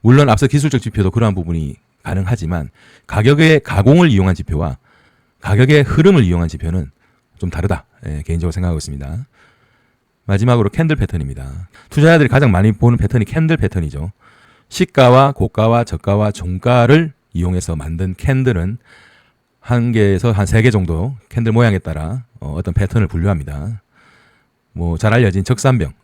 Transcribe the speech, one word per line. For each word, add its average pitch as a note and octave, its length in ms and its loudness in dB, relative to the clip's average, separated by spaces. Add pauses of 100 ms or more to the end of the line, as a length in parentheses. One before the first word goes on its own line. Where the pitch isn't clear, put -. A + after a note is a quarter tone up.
물론 C3 280 6
앞서 A2 160 2
기술적 C#3+ 340 0
지표도 G2+ 300 -2
그러한 A2 240 0
부분이 E2 420 -6 (260)
가능하지만 F#2 680 -6 (360)
가격의 D3 540 2
가공을 C3+ 500 4
이용한 F#2+ 240 2
지표와 D2+ 440 -6 (640)
가격의 C3 420 2
흐름을 D#3+ 400 4
이용한 E2+ 260 0
지표는 D#2+ 420 -6 (480)
좀 F2+ 120 -6
다르다, E2 360 -4 (200)
예, D2+ 180 -8
개인적으로 E2 280 -4
생각하고 F2+ 260 -4
있습니다. C#2+ 480 -10 (1000)
마지막으로 A2+ 420 2
캔들 D#3+ 280 -2
패턴입니다. C#2 720 -8 (200)
투자자들이 D#3 400 4
가장 C3 240 4
많이 G2 180 4
보는 A#2+ 280 2
패턴이 G#2+ 260 -2
캔들 D#3+ 320 -2
패턴이죠. D#2+ 560 -6 (560)
시가와 C3+ 640 4
고가와 A2+ 520 -2
저가와 G#2 460 -2
종가를 B2 840 2 (200)
이용해서 F2 420 -2
만든 E2 400 -6
캔들은 A#2+ 640 -2 (800)
한 A#2+ 340 -2
개에서 G#2 400 2
한 G2+ 140 0
세 A2 160 2
개 A#2+ 80 4
정도 F#2+ 460 -4 (120)
캔들 A2+ 240 -4
모양에 A2 260 2
따라, E2 460 -8 (140)
어, C#2+ 140 -10
어떤 E2+ 200 -6
패턴을 G2 360 -2
분류합니다. E2 760 -4 (880)
뭐 E2+ 240 -4
잘 G#2+ 160 0
알려진 G2 320 2
적산병 B2 480 -2 (120)